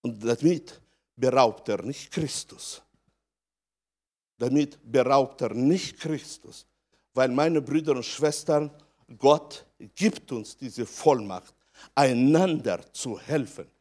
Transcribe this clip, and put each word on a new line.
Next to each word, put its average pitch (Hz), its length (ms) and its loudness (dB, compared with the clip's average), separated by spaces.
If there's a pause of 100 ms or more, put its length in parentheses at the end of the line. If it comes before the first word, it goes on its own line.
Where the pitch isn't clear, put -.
Und 113 220 -8
damit 143 560 -2 (360)
beraubt 123 520 2
er 101 140 -2
nicht - 300 -12
Christus. - 680 -8 (1600)
Damit 139 460 0
beraubt 131 560 2
er 110 120 -4
nicht 139 460 0
Christus. - 680 -10 (480)
Weil, 131 180 2
meine 151 300 2
Brüder 151 320 -2
und 127 120 -2
Schwestern, 147 680 -2 (480)
Gott 147 480 2 (300)
gibt - 340 -2
uns 113 260 -10
diese 117 300 -10
Vollmacht, 104 680 -2 (440)
einander 139 840 2 (120)
zu 110 260 -10
helfen. 131 480 -6 (140)